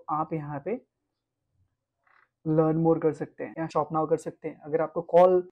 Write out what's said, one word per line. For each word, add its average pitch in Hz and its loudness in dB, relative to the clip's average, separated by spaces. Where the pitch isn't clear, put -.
आप 156 -2
यहाँ 147 -6
पे 226 -6
लर्न 156 2
मोर 165 4
कर 160 0
सकते - -12
हैं - -10
या 220 -6
शॉप 151 -2
नाउ 156 -2
कर 160 2
सकते 165 -14
हैं। 147 -12
अगर 156 -4
आपको 160 -6
कॉल 180 6